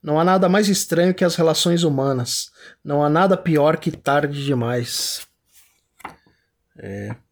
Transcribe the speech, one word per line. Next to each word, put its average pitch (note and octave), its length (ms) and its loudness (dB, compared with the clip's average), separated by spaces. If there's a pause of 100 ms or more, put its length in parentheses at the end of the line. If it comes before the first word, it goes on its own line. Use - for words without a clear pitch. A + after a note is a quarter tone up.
Não D3+ 180 0
há E3 40 2
nada F#3 240 4
mais G3 200 2
estranho F3+ 460 0
que F#3 100 0
as E3+ 100 0
relações E3+ 480 0
humanas. C3+ 680 -2 (320)
Não C#3+ 180 0
há D3 60 2
nada F3+ 280 4
pior D#3 420 2
que - 120 -4
Tarde C#3+ 540 -2
Demais. B2 800 -4 (1500)
É. G2+ 380 -12 (160)